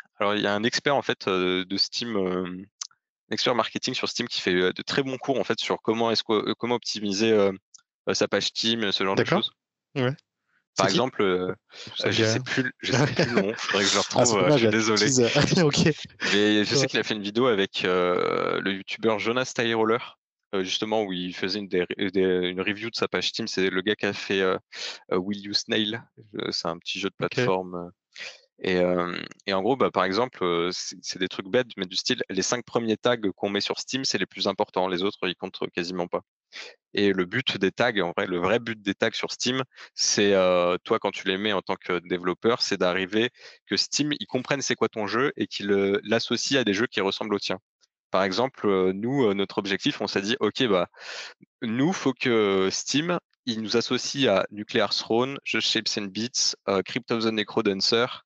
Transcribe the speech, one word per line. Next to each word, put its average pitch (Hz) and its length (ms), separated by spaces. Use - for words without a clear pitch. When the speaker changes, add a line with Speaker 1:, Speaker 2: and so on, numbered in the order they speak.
Speaker 1:
alors, 104 160
il 104 60
y 104 60
a 101 60
un 104 100
expert, 139 320
en 117 60
fait, - 260
euh, 92 380
de 98 120
Steam, 117 400
euh, 92 280
un 110 40
expert 123 220
marketing 117 380
sur - 160
Steam 120 180
qui - 140
fait, 95 120
euh, 90 200
de - 100
très - 200
bons 131 140
cours, 127 220
en - 40
fait, - 160
sur - 220
comment 113 300
est-ce 107 120
que, 113 100
euh, - 60
comment 120 180
optimiser, 107 560
euh, 101 200
euh, 98 40
sa 104 160
page 101 180
Steam, 113 460
ce - 100
genre 98 120
de 120 80
Speaker 2:
D'accord. 175 180
Speaker 1:
choses. - 100
Speaker 2:
Ouais. 131 180
Speaker 1:
Par 95 100
Speaker 2:
C'est 98 60
qui ? 92 40
Speaker 1:
exemple, 123 240
euh, 92 340
Speaker 2:
Ça - 120
Speaker 1:
euh, - 0
Speaker 2:
me 104 40
Speaker 1:
je 92 60
Speaker 2:
dit 110 80
Speaker 1:
sais 110 80
Speaker 2:
rien. 127 100
Speaker 1:
plus, 127 380
je - 100
sais 139 140
plus 156 160
le 110 100
nom, 101 140
faudrait 98 300
que 95 60
je 98 40
le 101 60
Speaker 2:
<laughs> - 140
Ah, 123 100
c'est 113 80
Speaker 1:
retrouve, 104 60
euh, - 20
Speaker 2:
dommage, 90 120
Speaker 1:
je 143 40
suis 113 80
Speaker 2:
la 107 60
Speaker 1:
désolé. 107 340
Speaker 2:
tease. 143 580
<laughs> - 0
Ok. 147 300
Speaker 1:
Mais 104 320
je 117 100
sais 135 60
Speaker 2:
Ouais. 151 60
Speaker 1:
qu'il - 120
a 104 40
fait - 100
une 104 100
vidéo 110 240
avec, 98 380
euh, 87 760
le 95 140
youtubeur 107 460
Jonas 120 360
Tyroller, 113 420
euh, 95 120
justement, 110 380
où 92 100
il 90 200
faisait 98 260
une 98 100
des, 90 160
des, 92 360
une 92 120
review 104 280
de - 60
sa 101 120
page 90 220
Steam. 113 180
C'est 95 220
le 92 120
gars 104 140
qui - 100
a 101 80
fait, 98 280
euh, 95 160
euh, 92 40
Will 101 280
You 101 80
Snail. 110 480
Euh, 104 160
c'est - 160
un 82 100
petit - 220
jeu 98 100
de - 60
Speaker 2:
Ok. 90 80
Speaker 1:
plateforme, 92 420
euh, 87 140
et, 92 180
euh, 90 360
et 98 60
en 95 80
gros, 120 140
bah, 123 160
par 92 140
exemple, 101 380
euh, 87 300
c'est, - 280
c'est - 180
des 92 80
trucs 98 200
bêtes, 123 200
mais 95 80
du 95 120
style, 123 320
les 95 120
cinq 123 240
premiers 113 320
tags 123 200
qu'on 101 140
met 101 120
sur - 180
Steam, 131 260
c'est 117 120
les 92 80
plus - 220
importants. 95 400
Les 92 160
autres, 101 240
ils 90 80
comptent - 240
quasiment 90 340
pas. 87 140
Et 101 180
le 92 140
but - 320
des 95 160
tags, 123 180
en 85 140
vrai, 101 120
le 90 120
vrai 98 200
but 113 220
des 98 140
tags 113 160
sur - 220
Steam, 127 300
c'est, 101 400
euh, 90 520
toi, 113 140
quand 98 120
tu - 160
les 95 100
mets 107 140
en 92 100
tant 95 140
que 90 320
développeur, 90 540
c'est - 160
d'arriver 95 520
que 101 80
Steam, - 460
ils - 60
comprennent 135 340
c'est 120 140
quoi 113 120
ton 107 180
jeu 117 300
et 107 120
qu'ils, 101 260
euh, 98 320
l'associent 117 560
à - 20
des 104 100
jeux 107 140
qui - 140
ressemblent 101 340
au 98 40
tien. 92 200
Par 95 120
exemple, 110 440
euh, 95 260
nous, 120 320
euh, 101 80
notre 98 240
objectif, 98 420
on 104 80
s'est 98 140
dit, 104 180
OK, 110 300
bah, 90 180
nous, 131 320
faut 135 200
que, - 160
euh, 98 420
Steam, 165 480
il 110 160
nous 107 160
associe 127 520
à 95 220
Nuclear 104 420
Throne, 127 500
Just 110 260
Shapes 113 280
and 101 100
Beats, 107 480
euh, 98 120
Crypt - 300
of 113 140
the 113 60
Necrodancer, 107 760